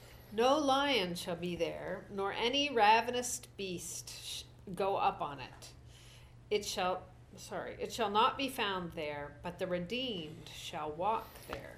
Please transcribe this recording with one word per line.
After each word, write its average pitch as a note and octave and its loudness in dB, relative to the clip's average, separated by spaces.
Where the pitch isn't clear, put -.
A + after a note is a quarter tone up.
No B3+ 6
lion C4+ 4
shall F3 -4
be F3 -4
there, D#3+ -2
nor G3 0
any C#4 2
ravenous A#3 6
beast - -8
sh-, - -8
go G3 2
up - 2
on C#3+ -6
it. - -14
It G#3 2
shall, F#3 0
sorry, D#3+ -8
it G3+ -4
shall G#3+ 2
not A3 6
be C4+ 2
found G3 -2
there, D3 -4
but E3+ -6
the F#3 -2
redeemed F3 -4
shall D3+ -6
walk F3+ 0
there. - -8